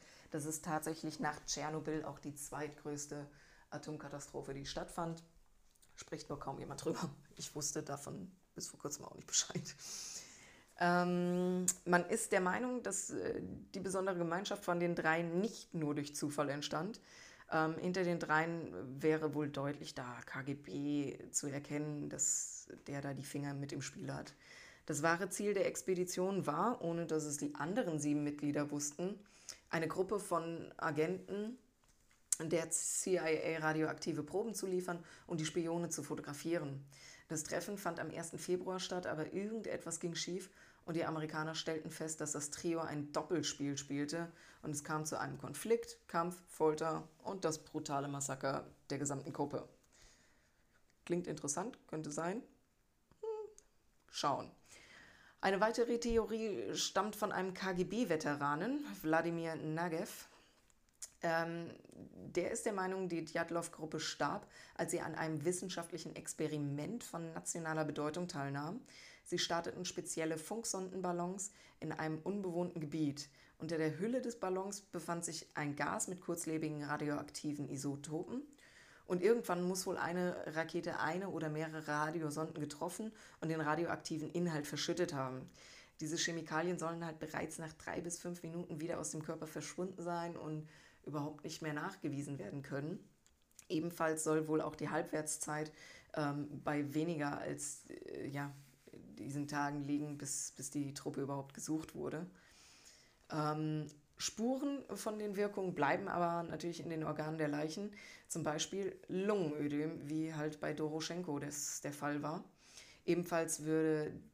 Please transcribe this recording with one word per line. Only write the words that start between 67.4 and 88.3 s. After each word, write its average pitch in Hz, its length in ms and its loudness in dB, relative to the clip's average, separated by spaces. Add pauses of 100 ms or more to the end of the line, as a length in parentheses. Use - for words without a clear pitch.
Bedeutung 151 440 0
teilnahm. 147 520 -2 (440)
Sie 175 140 0
starteten 170 460 0
spezielle 160 540 0
Funksondenballons 185 1120 -2 (260)
in 160 140 -2
einem 156 260 0
unbewohnten 175 640 0
Gebiet. 147 480 0 (300)
Unter 160 180 0
der 156 220 4
Hülle 226 240 2
des 233 180 -4
Ballons 190 400 0
befand 170 440 -4
sich 156 300 -4
ein 147 220 0
Gas 160 320 0
mit 180 120 -4
kurzlebigen 160 640 0
radioaktiven 147 840 0
Isotopen. 147 720 -2 (640)
Und 180 160 2
irgendwann 202 400 6
muss 185 240 2
wohl 185 120 0
eine 180 380 2 (180)
Rakete 160 460 0
eine 180 280 2
oder 156 220 0
mehrere 156 360 -2
Radiosonden 156 760 0
getroffen 180 520 -4 (280)
und 160 100 2
den 160 100 2
radioaktiven 156 720 0
Inhalt 160 340 2
verschüttet 175 460 0
haben. 131 380 -2 (500)
Diese 156 160 -2
Chemikalien 165 640 0
sollen 165 260 -2
halt 160 140 -6
bereits 156 400 -4
nach 156 160 -6
drei - 260 -6
bis 175 180 -4
fünf 175 240 -6